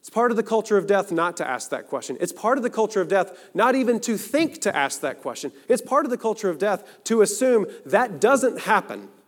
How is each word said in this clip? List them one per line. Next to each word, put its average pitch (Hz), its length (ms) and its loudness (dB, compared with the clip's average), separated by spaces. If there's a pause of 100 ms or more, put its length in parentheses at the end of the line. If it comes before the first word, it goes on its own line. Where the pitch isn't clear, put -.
It's - 100 -20
part 233 200 2
of 226 60 0
the 226 60 0
culture 220 340 0
of 175 100 2
death 190 240 2
not 170 280 -2
to 151 100 -4
ask 123 220 -6
that - 180 -8
question. 131 320 -6
It's 180 100 -4
part 254 280 0
of 240 40 -4
the 247 60 -2
culture 214 320 -2
of 170 80 -2
death 185 460 -2
not 247 200 4
even 240 260 2
to 220 180 -2
think - 420 -2
to 196 160 0
ask 139 240 -2
that 135 220 -6
question. 131 280 -8 (160)
It's 240 140 2
part 277 240 0
of 262 60 -2
the 240 80 -4
culture 208 320 -2
of 160 80 -4
death 190 460 -4
to 226 180 4
assume 214 460 2 (180)
that 196 340 0
doesn't 247 400 4
happen. 110 480 -2 (200)